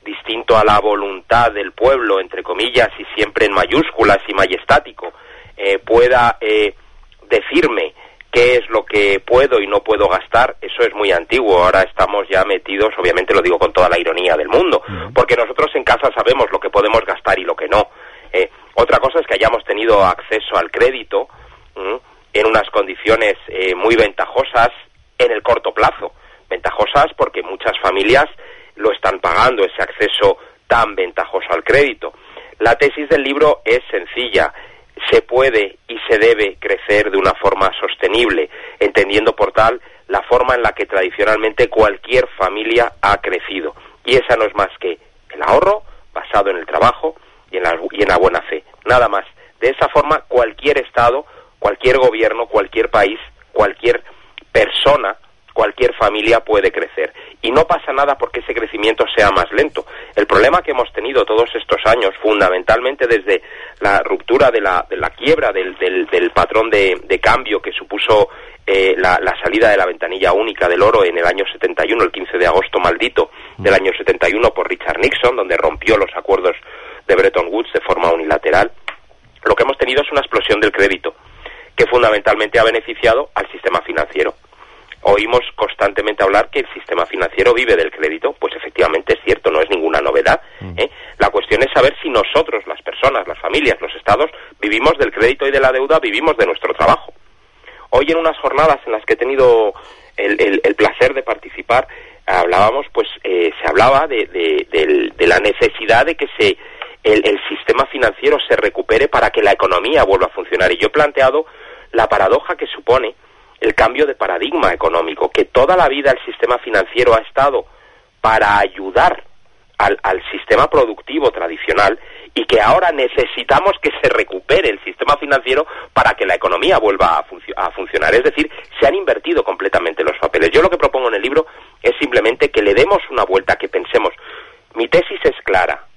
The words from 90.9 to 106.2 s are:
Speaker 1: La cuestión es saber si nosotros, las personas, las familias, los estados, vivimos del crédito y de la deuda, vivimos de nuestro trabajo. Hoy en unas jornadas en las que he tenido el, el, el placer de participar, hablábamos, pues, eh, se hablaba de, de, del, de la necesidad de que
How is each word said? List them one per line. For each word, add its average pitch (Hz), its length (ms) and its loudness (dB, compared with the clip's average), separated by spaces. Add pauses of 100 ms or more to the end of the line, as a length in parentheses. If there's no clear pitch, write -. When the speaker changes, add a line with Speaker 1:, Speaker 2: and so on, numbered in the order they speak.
Speaker 1:
La 110 100 0
cuestión - 340 0
es 131 100 -2
saber 139 300 2
si 160 60 -6
nosotros, 113 580 -2
las 76 140 -10
personas, 123 440 -4
las 78 140 -12
familias, 110 400 -2
los 82 160 -10
estados, 120 340 0 (300)
vivimos 123 380 0
del 127 160 -2
crédito 131 340 0
y 139 40 -2
de 139 100 0
la 131 100 2
deuda, 139 280 0
vivimos 131 360 -2
de 107 100 2
nuestro - 280 -4
trabajo. - 400 0 (800)
Hoy 143 200 2
en 165 60 2
unas 160 220 -2
jornadas 143 460 2
en 123 60 -6
las 110 140 -6
que - 80 0
he - 20 2
tenido 120 580 2 (440)
el, 104 240 -2
el, 98 200 2
el 101 140 0
placer 120 380 2
de 131 100 -6
participar, - 640 -4 (380)
hablábamos, 95 640 2
pues, 113 160 -2 (160)
eh, 87 280 0 (100)
se 80 80 -4
hablaba 131 360 4
de, 147 200 -4
de, - 440 -4
del, 76 460 0
de - 120 0
la 87 120 4
necesidad 110 640 2
de 160 100 -4
que 139 120 -6 (100)